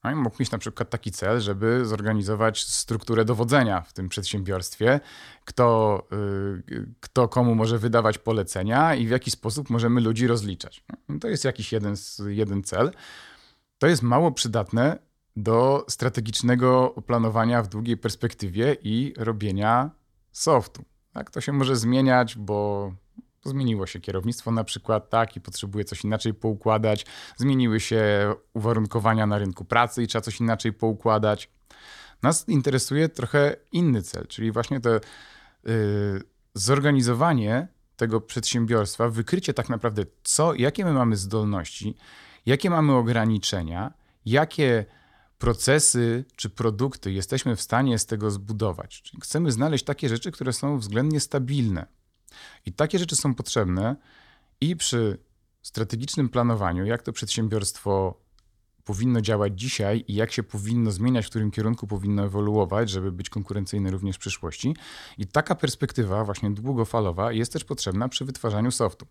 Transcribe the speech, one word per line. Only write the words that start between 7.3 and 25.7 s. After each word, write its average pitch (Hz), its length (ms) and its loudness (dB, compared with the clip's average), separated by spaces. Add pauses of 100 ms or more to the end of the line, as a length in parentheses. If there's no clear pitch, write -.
może 113 240 2
wydawać 110 380 4
polecenia 110 800 0
i 120 120 0
w - 20 -2
jaki 123 220 0
sposób 131 380 -4
możemy 117 320 2
ludzi 113 260 2
rozliczać. 104 560 -2 (260)
No, 147 100 -6
to 226 80 -6
jest 202 180 -2
jakiś 123 260 -4
jeden 101 260 -2
z, - 300 -14
jeden 101 360 -2
cel. 110 280 0 (840)
To 139 100 4
jest 156 140 6
mało 131 300 4
przydatne 117 680 0 (360)
do 117 540 4
strategicznego 123 1040 2 (120)
planowania 113 540 2
w 104 60 -2
długiej 110 300 -4
perspektywie 110 840 -2
i 113 340 -2
robienia 110 720 0 (420)
softu. - 540 0 (280)
Tak? - 180 -10
To - 100 -6
się - 100 -4
może 135 240 2
zmieniać, 123 600 2
bo 104 560 -4 (540)
zmieniło 123 420 -2
się - 120 -12
kierownictwo 101 520 -4
na 113 120 0
przykład, - 460 -2
tak, 113 260 0
i 101 60 -12
potrzebuje 101 440 -8